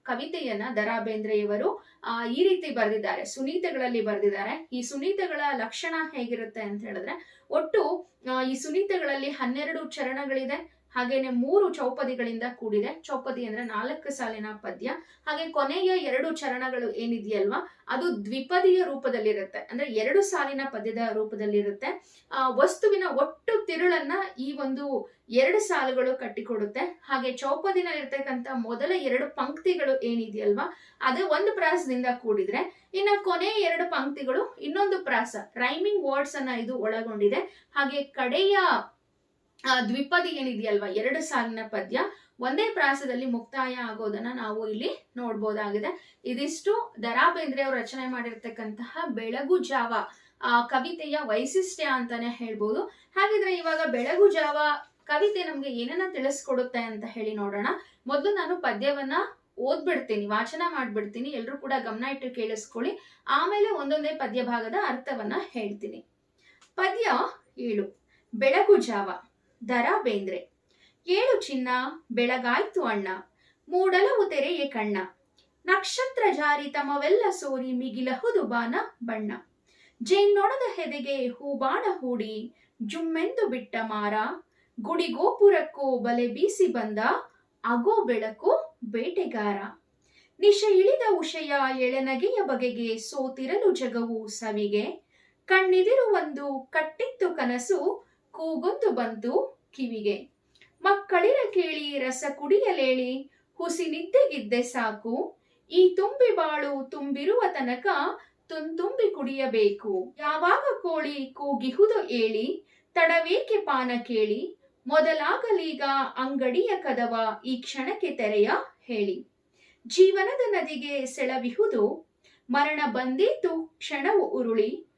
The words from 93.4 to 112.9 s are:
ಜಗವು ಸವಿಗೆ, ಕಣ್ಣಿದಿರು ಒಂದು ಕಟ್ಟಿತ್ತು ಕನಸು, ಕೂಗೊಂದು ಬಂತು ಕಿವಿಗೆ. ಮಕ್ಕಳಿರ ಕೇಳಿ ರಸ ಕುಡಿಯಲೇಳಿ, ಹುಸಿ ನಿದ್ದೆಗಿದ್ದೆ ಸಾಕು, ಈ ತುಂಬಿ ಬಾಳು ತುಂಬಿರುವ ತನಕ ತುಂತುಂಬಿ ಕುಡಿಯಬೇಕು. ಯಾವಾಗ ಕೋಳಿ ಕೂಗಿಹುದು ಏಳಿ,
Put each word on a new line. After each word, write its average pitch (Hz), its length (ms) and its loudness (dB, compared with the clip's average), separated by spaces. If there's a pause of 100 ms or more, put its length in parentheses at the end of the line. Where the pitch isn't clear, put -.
ಜಗವು 233 580 -2
ಸವಿಗೆ, 208 720 -2 (420)
ಕಣ್ಣಿದಿರು 381 720 4
ಒಂದು 285 560 -4
ಕಟ್ಟಿತ್ತು 349 640 -2
ಕನಸು, 269 720 -2 (200)
ಕೂಗೊಂದು 320 600 0
ಬಂತು 240 720 -2 (120)
ಕಿವಿಗೆ. 220 580 -4 (520)
ಮಕ್ಕಳಿರ 403 540 4 (140)
ಕೇಳಿ 302 480 -2
ರಸ 254 260 -4 (100)
ಕುಡಿಯಲೇಳಿ, 269 960 2 (240)
ಹುಸಿ 339 320 -4
ನಿದ್ದೆಗಿದ್ದೆ 311 760 2
ಸಾಕು, 233 720 -4 (340)
ಈ 370 260 6
ತುಂಬಿ 480 400 4
ಬಾಳು 285 540 -2
ತುಂಬಿರುವ 285 520 0 (100)
ತನಕ 247 340 -2 (640)
ತುಂತುಂಬಿ 349 640 0
ಕುಡಿಯಬೇಕು. 220 1080 0
ಯಾವಾಗ 349 640 2
ಕೋಳಿ 302 440 -2
ಕೂಗಿಹುದು 285 800 2
ಏಳಿ, 220 560 0 (300)